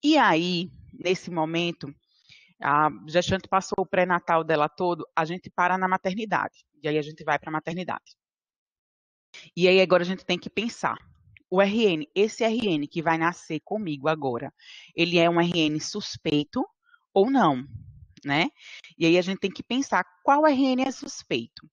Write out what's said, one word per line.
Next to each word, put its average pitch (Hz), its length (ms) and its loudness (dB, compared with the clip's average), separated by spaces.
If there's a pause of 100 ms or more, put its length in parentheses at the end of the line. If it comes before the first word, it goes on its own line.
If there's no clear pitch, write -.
E 302 140 4
aí, 180 520 2 (220)
nesse - 400 -4
momento, 165 640 -4 (680)
a 147 280 2 (180)
gestante 180 400 -2
passou 190 320 -2
o 185 60 0
pré-natal 175 580 0
dela 156 260 0
todo, 175 460 -4
a 160 100 0
gente 175 240 -10
para 180 280 0
na 185 100 -2
maternidade, 185 800 -4 (160)
e 151 60 -4
aí 151 100 0
a 151 40 0
gente 156 220 -12
vai 147 140 -2
pra 160 140 -8
maternidade. 165 640 -8 (1400)
E 180 120 2
aí 185 140 6
agora 175 220 4
a - 20 -2
gente 180 180 -6
tem 180 160 -2
que - 100 -12
pensar, 202 480 -6 (520)
o 185 120 2
R 208 240 2
N, 160 300 0
esse 214 280 0
R 226 240 0
N 151 200 0
que 170 140 -6
vai 160 160 0
nascer 165 460 -4
comigo 156 440 -6
agora, 139 460 -4 (420)
ele 170 240 2
é 170 100 6
um 170 120 2
R 175 180 0
N 156 200 0
suspeito - 840 -4 (480)
ou 196 160 4
não, 165 340 2 (600)
né? 143 260 0 (480)
E 165 80 0
aí 165 120 6
a 180 40 4
gente 185 180 -4
tem 190 120 -4
que - 120 -18
pensar 240 420 -2 (180)
qual 294 240 4
R 277 160 4
N 262 200 2
é 262 80 -4
suspeito. - 800 -10